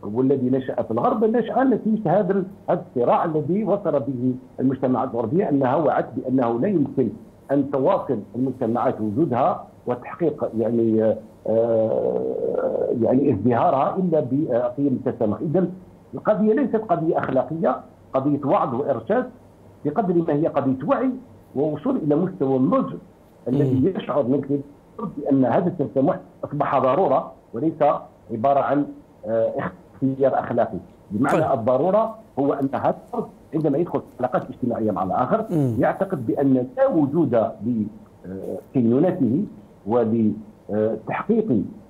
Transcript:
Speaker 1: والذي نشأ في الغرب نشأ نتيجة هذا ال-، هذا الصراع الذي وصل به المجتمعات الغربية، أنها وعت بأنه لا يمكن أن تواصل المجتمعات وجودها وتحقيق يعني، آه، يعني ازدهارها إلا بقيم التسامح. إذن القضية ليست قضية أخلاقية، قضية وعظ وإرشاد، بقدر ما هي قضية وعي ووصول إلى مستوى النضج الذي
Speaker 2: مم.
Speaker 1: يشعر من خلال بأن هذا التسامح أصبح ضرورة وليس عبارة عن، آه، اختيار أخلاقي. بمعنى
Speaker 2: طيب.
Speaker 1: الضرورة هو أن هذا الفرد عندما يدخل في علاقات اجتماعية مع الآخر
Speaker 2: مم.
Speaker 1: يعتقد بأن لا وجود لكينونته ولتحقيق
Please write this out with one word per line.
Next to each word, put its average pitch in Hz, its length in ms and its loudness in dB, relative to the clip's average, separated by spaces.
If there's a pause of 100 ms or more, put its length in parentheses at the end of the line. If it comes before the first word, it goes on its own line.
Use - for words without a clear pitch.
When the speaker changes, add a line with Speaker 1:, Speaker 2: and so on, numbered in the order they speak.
Speaker 1:
والذي 123 460 0
نشأ 127 320 -2
في 113 100 -4
الغرب 214 320 0
نشأ 226 400 0
نتيجة 208 560 2
هذا 190 120 0
ال-، 196 140 0 (240)
هذا 170 140 0 (120)
الصراع 135 300 2
الذي 165 380 -2
وصل 165 360 0
به 127 360 -2 (240)
المجتمعات 131 540 0
الغربية، 120 360 0
أنها 135 260 2
وعت 151 400 0
بأنه 123 440 0
لا 175 80 0
يمكن 139 420 0 (420)
أن 139 200 0
تواصل 135 480 0 (160)
المجتمعات 120 680 -2
وجودها 123 680 0 (200)
وتحقيق 123 680 -4
يعني، 113 580 2 (320)
آه، 110 1400 0 (140)
يعني 131 320 4
ازدهارها 131 640 2
إلا 175 220 2 (120)
بقيم 143 760 0
التسامح. 110 360 0
إذن 180 300 0 (420)
القضية 208 400 2
ليست 262 220 0
قضية 170 420 0
أخلاقية، 156 640 -2 (320)
قضية 135 320 0
وعظ 160 280 2
وإرشاد، 139 560 -2 (560)
بقدر 180 280 0
ما 170 200 2
هي 151 140 2
قضية 131 400 0
وعي 254 220 0 (460)
ووصول 151 400 -2
إلى 147 200 0
مستوى 151 420 0
النضج 175 360 2 (540)
الذي 131 280 2
Speaker 2:
مم. 156 220 2
Speaker 1:
يشعر 143 260 -2
من 131 200 0
خلال 143 180 -2 (560)
بأن 135 280 2
هذا 156 220 2
التسامح 139 520 0 (240)
أصبح 139 360 -2
ضرورة 135 520 2 (220)
وليس 151 200 -2 (580)
عبارة 135 280 2
عن، 139 260 0 (400)
آه، 113 460 -2 (240)
اختيار 135 440 0
أخلاقي. 117 380 -2 (340)
بمعنى 143 300 2
Speaker 2:
طيب. 135 180 0
Speaker 1:
الضرورة 180 580 0 (220)
هو 143 140 2
أن 135 200 -2
هذا 127 220 0 (120)
الفرد 240 200 -6 (260)
عندما 151 240 0
يدخل 170 220 -2
في - 60 -10 (140)
علاقات 127 300 -2
اجتماعية 110 420 -2
مع 92 120 -2
الآخر 208 460 0
Speaker 2:
مم. 139 300 0
Speaker 1:
يعتقد 165 480 -2
بأن 135 400 2 (100)
لا 262 100 4
وجود 135 640 2 (1200)
لكينونته 135 720 2 (420)
ولتحقيق 110 1800 0 (260)